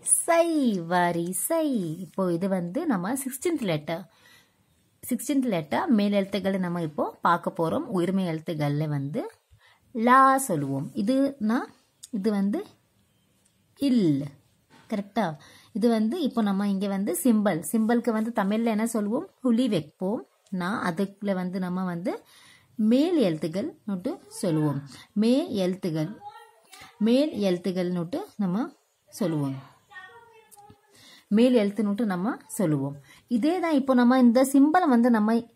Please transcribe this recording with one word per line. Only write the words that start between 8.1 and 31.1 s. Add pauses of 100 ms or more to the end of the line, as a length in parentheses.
எழுத்துக்கள்ல
வந்து (880)
லா (300)
சொல்லுவோம். (140)
இதுனா (600)
இது (100)
வந்து (1300)
இல், (880)
கரெக்டா? (500)
இது (100)
வந்து (100)
இப்போ
நம்ம
இங்க
வந்து
சிம்பல், (100)
சிம்பலுக்கு
வந்து (100)
தமிழ்ல
என்ன
சொல்லுவோம்? (140)
புள்ளி
வைப்போம். (420)
நான்
அதுக்குள்ள
வந்து
நம்ம
வந்து (800)
மேல்
எழுத்துக்கள் (160)
நோட்டு (300)
சொல்லுவோம். (400)
மே (300)
எழுத்துக்கள், (960)
மேல் (140)
எழுத்துக்கள்
நோட்டு (240)
நம்ம (560)
சொல்லுவோம். (1800)